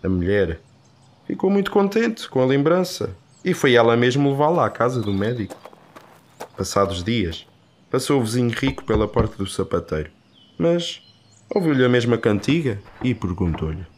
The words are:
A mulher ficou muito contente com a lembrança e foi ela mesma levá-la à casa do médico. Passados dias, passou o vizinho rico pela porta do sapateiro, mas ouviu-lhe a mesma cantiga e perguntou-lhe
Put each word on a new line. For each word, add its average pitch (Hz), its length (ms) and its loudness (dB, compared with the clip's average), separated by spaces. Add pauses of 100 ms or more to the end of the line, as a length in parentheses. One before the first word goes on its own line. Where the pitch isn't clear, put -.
A 92 60 -4
mulher 92 540 0 (640)
ficou 196 220 -2
muito 196 220 0
contente 220 580 0
com 131 120 0
a 127 40 4
lembrança 151 680 0 (300)
e 180 100 0
foi 143 200 4
ela 117 240 6
mesma 127 320 2
levá-la 151 360 2
à 104 40 0
casa 123 320 -2
do 101 120 -2
médico. 104 440 -4 (1000)
Passados 95 480 0
dias, 98 420 -4 (460)
passou 131 300 0
o - 20 0
vizinho 120 260 0
rico 135 360 -4
pela 107 240 0
porta 110 260 0
do 98 100 -4
sapateiro, 85 640 -4 (480)
mas 170 440 -2 (520)
ouviu-lhe 156 300 2
a 123 60 4
mesma 120 280 2
cantiga 113 640 0 (240)
e 127 100 0
perguntou-lhe 87 720 -4 (120)